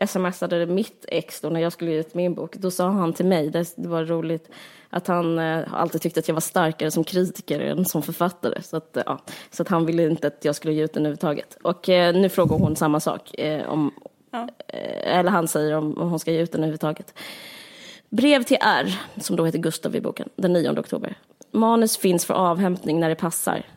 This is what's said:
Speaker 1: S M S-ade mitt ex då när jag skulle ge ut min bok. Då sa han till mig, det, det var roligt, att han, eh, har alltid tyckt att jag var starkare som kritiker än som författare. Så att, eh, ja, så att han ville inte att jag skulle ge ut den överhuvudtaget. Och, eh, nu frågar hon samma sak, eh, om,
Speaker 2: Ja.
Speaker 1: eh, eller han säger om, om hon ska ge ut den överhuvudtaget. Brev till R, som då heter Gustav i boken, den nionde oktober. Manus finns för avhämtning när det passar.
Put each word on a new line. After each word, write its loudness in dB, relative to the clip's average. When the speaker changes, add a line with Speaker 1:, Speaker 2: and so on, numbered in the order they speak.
Speaker 1:
S -2
M 0
S-ade -2
mitt -2
ex -4
då -6
när -2
jag 0
skulle -4
ge 0
ut -8
min 0
bok. -8
Då -4
sa 0
han 2
till 0
mig, 2
det, -2
det -8
var -2
roligt, -4
att -4
han, 2
eh, 0
har -4
alltid 0
tyckt -2
att 0
jag 0
var 0
starkare 0
som 0
kritiker -2
än 0
som 0
författare. -2
Så -8
att, -10
eh, 0
ja, -4
så -4
att -4
han 2
ville 2
inte 0
att -4
jag 0
skulle -2
ge 2
ut -4
den 0
överhuvudtaget. -2
Och, -2
eh, 6
nu 6
frågar 4
hon 4
samma 2
sak, -6
eh, -4
om, 0
Speaker 2:
Ja. -8
Speaker 1:
eh, -2
eller 4
han 2
säger 0
om, -2
om 0
hon 0
ska -2
ge 2
ut -2
den 0
överhuvudtaget. -4
Brev 4
till 2
R, 2
som -2
då 2
heter 0
Gustav -2
i -2
boken, -6
den 2
nionde 2
oktober. -6
Manus 4
finns 2
för 0
avhämtning 2
när 2
det 0
passar. -2